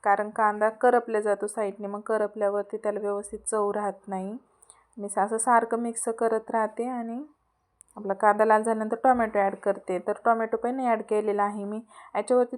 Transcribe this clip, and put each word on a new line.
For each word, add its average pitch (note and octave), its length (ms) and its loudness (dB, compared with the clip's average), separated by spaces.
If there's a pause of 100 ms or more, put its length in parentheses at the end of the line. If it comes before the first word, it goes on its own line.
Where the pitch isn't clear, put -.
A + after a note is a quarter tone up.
कारण G#3 260 2
कांदा G#3+ 420 2
करपला A#3 500 2
जातो G#3 260 0
साईडने, G#3 400 -6
मग G3+ 140 -8
करपल्यावरती G#3 760 -2
त्याला G#3 220 -4
व्यवस्थित G#3 420 -6
चव G#3 300 -2
राहत G3+ 360 -6
नाही. G3 280 -6 (640)
मी G3+ 180 -10
असं G#3+ 220 0
सारखं A#3 420 2
मिक्स A#3 300 -6
करत A3+ 420 -2
राहते A3+ 360 -2
आणि A#3 300 -8 (800)
आपला G3 160 -4
कांदा G#3 320 6
लाल A3 180 6
झाल्यानंतर A3 400 -2
टोमॅटो A#3 360 4
ॲड G3 160 2
करते. G3 440 -2
तर G#3 140 -2 (120)
टोमॅटो A3+ 320 2
पण B3 240 -4
ॲड A3+ 280 0
केलेला G#3 340 0
आहे G#3 200 -4
मी. G#3 160 -6 (360)
याच्यावरती B3 420 0